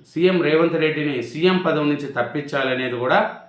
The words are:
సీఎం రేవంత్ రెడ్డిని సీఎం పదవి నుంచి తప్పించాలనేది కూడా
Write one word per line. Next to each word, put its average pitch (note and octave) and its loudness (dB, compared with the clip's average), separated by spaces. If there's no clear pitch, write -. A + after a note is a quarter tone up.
సీఎం F3 2
రేవంత్ D#3+ 2
రెడ్డిని D3+ 0
సీఎం F3 0
పదవి D#3+ 0
నుంచి C#3+ -2
తప్పించాలనేది C3 -4
కూడా C3 0